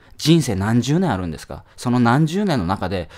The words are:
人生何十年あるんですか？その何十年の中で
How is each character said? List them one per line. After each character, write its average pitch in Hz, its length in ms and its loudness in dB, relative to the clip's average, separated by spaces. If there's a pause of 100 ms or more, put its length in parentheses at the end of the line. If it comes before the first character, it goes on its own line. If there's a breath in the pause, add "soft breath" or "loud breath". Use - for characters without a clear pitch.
(160 soft breath)
人 160 260 4
生 117 120 -2
何 107 260 0
十 139 180 0
年 180 140 0
あ 101 40 -2
る 92 100 -4
ん 82 40 -6
で 73 80 -8
す - 80 -18
か？ - 180 -14 (120 soft breath)
そ - 140 -6
の 123 100 2
何 123 240 4
十 175 200 0
年 170 140 0
の 87 80 -4
中 95 220 -4
で 90 300 -6